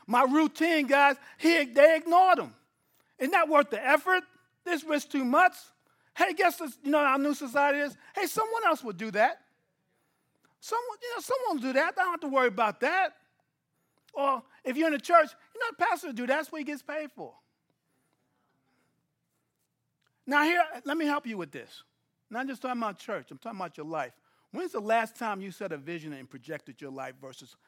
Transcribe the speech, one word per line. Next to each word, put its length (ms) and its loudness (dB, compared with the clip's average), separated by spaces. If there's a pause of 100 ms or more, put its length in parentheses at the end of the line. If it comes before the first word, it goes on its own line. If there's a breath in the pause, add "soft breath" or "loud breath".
My 160 2
routine, 640 2
guys, 300 4 (200 loud breath)
he, 280 2
they 320 6
ignored 420 6
him. 160 -8 (640)
It's 140 -2
not 160 4
worth 220 4
the 140 -6
effort. 380 2 (420)
This 200 -4
risk 260 -4
too 140 -2
much. 280 4 (640)
Hey, 200 0
guess 220 2
this, 260 -10
you 80 -4
know 80 4
our 200 2
new 160 -2
society 440 0
is? 180 -6 (180 soft breath)
Hey, 120 -4
someone 400 -4
else 180 0
would 120 -8
do 160 -8
that. 280 2 (1200)
Someone, 420 -6
you 120 -8
know, 60 -8
someone 360 -2
will 160 -4
do 60 0
that. 180 0
I 60 0
don't 80 -2
have 100 -6
to 80 -8
worry 200 2
about 320 -2
that. 340 0 (960)
Or 300 -2 (220 soft breath)
if 120 -6
you're 120 2
in 40 0
the 60 -2
church, 300 4 (260 soft breath)
you 60 -12
know, 100 -2
the 140 -4
pastor 240 -2
will 60 -8
do 120 -6
that. 100 0
That's 160 -6
what 60 -8
he 60 -8
gets 180 -10
paid 320 -10
for. 180 -16 (3000)
Now 160 4
here, 200 4 (220)
let 120 -4
me 100 0
help 200 -2
you 120 -8
with 140 -10
this. 320 -16 (460)
Not 180 -8
just 120 -12
talking 220 -6
about 160 -6
church. 320 -10
I'm 80 -18
talking 220 -12
about 160 -10
your 100 -12
life. 260 -6 (380)
When's 220 -10
the 80 -8
last 360 -2
time 240 -6
you 120 -12
set 200 -10
a 40 -6
vision 360 -12
and 160 -16
projected 520 -16
your 100 -14
life 300 -12
versus 340 -20 (140)